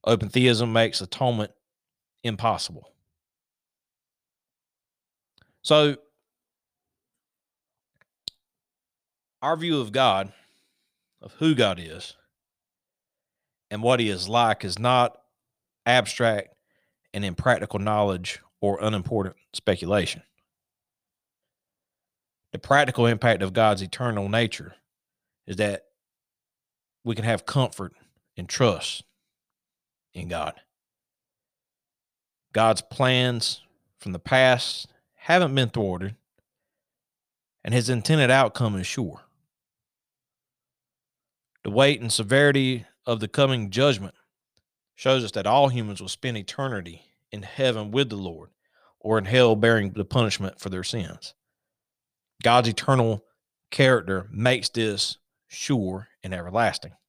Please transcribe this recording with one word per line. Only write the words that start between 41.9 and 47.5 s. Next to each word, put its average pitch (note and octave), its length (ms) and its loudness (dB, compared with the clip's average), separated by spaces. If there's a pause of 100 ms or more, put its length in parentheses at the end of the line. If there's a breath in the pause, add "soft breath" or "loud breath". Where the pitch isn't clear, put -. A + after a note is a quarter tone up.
and A#2 100 -4
severity C3 720 2 (220)
of A2+ 140 -2
the G#2+ 80 -6
coming C3 420 0
judgment A2 440 0 (800)
shows C3 300 0
us G2 80 -8
that G2 140 -4
all C3+ 220 4
humans A2 320 -4
will F#2 80 -12
spend A#2+ 280 -8
eternity G2 640 -10 (280)
in G#2 120 -12
heaven A2 480 -2